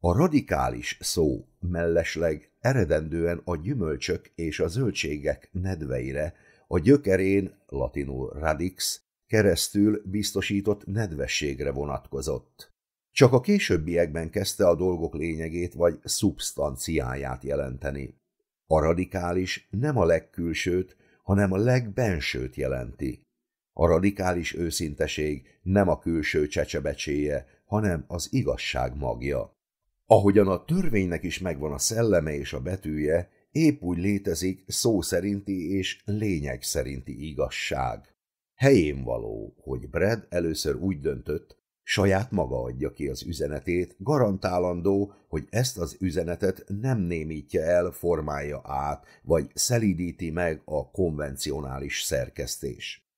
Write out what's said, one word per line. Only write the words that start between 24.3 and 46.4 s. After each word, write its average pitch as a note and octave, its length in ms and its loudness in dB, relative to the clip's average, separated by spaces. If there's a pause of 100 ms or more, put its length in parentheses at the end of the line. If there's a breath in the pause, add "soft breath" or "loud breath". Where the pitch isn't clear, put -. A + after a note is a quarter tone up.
őszinteség D#2 1080 -4
nem F#2+ 260 4
a D2+ 100 2
külső D#2 480 0
csecsebecséje, D2 1000 -2 (180 soft breath)
hanem G2+ 440 0
az - 220 -6
igazság C2 680 -2
magja. B1+ 600 -4 (500)
Ahogyan G2+ 420 8
a F#2 160 0
törvénynek F#2+ 580 2
is E2 160 -6
megvan D#2 340 -4
a C#2+ 60 -6
szelleme F#2+ 560 2
és C#2+ 180 -6
a C#2 80 -6
betűje, D#2 680 -2 (200 soft breath)
épp D3+ 320 4
úgy F2 160 -2
létezik F#2+ 680 -2
szó A2+ 340 2
szerinti F#2+ 760 -2
és - 280 -4
lényeg F2 580 -2
szerinti C2+ 680 -6
igazság. C2 840 -4 (400)
Helyén D#2+ 500 4
való, A1+ 560 -6
hogy C2 280 -8
Brad F#2+ 400 0
először E2 460 -2
úgy D#2+ 260 -2
döntött, D2 560 -6 (260)
saját G2 480 2
maga C2 320 -2
adja B1+ 280 -4
ki C#2+ 180 -6
az B1+ 180 -8
üzenetét, D#2+ 720 -4
garantálandó, F#2+ 1120 0 (160 loud breath)
hogy D#2 220 -6
ezt A#2+ 280 -2
az E2+ 220 -6
üzenetet F2 640 -2 (160)